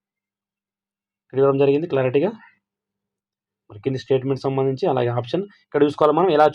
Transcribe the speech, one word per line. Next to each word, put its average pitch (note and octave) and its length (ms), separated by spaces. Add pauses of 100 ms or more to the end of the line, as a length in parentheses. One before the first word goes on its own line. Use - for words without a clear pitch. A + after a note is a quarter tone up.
(1200)
ఇక్కడ - 180
ఇవ్వడం C#3 220
జరిగింది C#3+ 300
క్లారిటీగా. C3+ 380 (1400)
మరి G#2 140
కింది C3 180
స్టేట్‌మెంట్ C3+ 420
సంబంధించి C3+ 460
అలాగే B2 220
ఆప్షన్ B2 300 (200)
ఇక్కడ - 220
చూసుకోవాలి D3 320
మనం. F#3 180
ఎలా D3+ 200